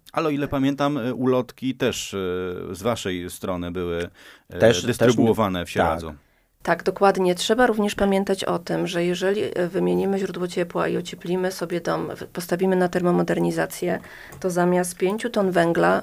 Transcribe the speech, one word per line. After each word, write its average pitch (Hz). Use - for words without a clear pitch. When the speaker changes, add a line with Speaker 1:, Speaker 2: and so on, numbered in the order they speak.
Speaker 1:
Ale 160
o 151
ile 143
pamiętam, 143
e, 120
ulotki 127
też, 117
e, 101
z 87
waszej 92
strony 87
były, 87
e, 85
Speaker 2:
Też, -
też 113
Speaker 1:
dystrybuowane 113
w 85
Speaker 2:
tak. -
Speaker 1:
Sieradzu. 82
Speaker 3:
Tak, 170
dokładnie. 185
Trzeba 240
również 214
pamiętać 196
o 175
tym, 170
że 175
jeżeli, 190
e, 175
wymienimy 185
źródło 180
ciepła 175
i 175
ocieplimy 180
sobie 170
dom, 165
w-, -
postawimy 180
na 180
termomodernizację, 175
to 190
zamiast 180
pięciu 208
ton 196
węgla 170